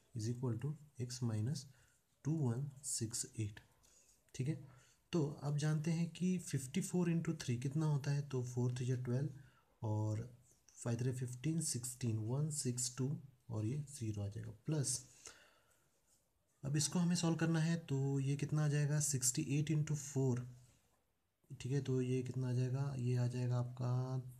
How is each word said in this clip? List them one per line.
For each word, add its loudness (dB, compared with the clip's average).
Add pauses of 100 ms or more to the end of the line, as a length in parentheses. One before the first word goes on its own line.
(160)
is -2
equal -2
to -2 (320)
x -6
minus 0 (600)
टू 0
वन 0 (140)
सिक्स -4 (140)
एट। -2 (720)
ठीक 0
है, 2 (580)
तो 4 (160)
अब 0
जानते 2
हैं 2
कि 2
फिफ्टी -2
फ़ोर 2
into 2
three 0
कितना 0
होता 2
है, 2
तो -2
फ़ोर 0
थ्री -2
जा 2
ट्वेल्व 0 (540)
और -2 (460)
फ़ाइव 0
थ्री 0
फ़िफ़्टीन, -2
सिक्सटीन, -2
वन 0
सिक्स -2
टू 0 (300)
और 0
ये 0 (220)
ज़ीरो -2
आ -2
जाएगा -8 (140)
Plus। 0 (1600)
अब 0
इसको 2
हमें 4
solve 2
करना 2
है, 4
तो 0
ये 2
कितना 2
आ 4
जाएगा, 2
सिक्सटी 2 (160)
एट 0
into 2
four, 0 (1120)
ठीक -2
है, 4
तो 2
ये 2
कितना -2
आ 2
जाएगा, 0
ये 2
आ 4
जाएगा 0
आपका -2 (180)